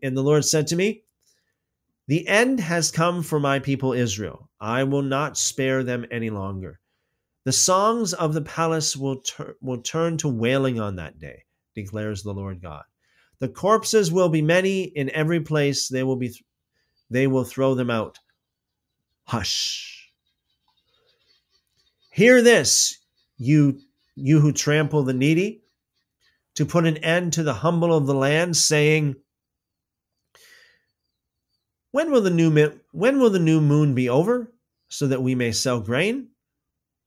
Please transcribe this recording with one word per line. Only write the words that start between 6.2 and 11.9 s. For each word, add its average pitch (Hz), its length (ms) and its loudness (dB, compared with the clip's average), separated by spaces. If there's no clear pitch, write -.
longer. 95 500 -10
The 135 80 -2
songs 202 640 0
of 160 180 -2
the 156 100 -4
palace 160 540 -4
will 135 240 -6
tur-, - 400 -12
will 127 220 -8
turn 165 360 -4
to 151 100 -2
wailing 123 520 0
on 101 160 -4
that 78 220 -12
day, 71 260 -18
declares 104 480 -8